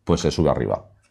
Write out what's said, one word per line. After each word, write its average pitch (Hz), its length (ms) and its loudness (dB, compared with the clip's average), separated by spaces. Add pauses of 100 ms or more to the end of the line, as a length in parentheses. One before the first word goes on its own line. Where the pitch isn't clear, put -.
pues 82 180 0
se 80 100 0
sube 78 180 2
arriba. 58 360 -2 (260)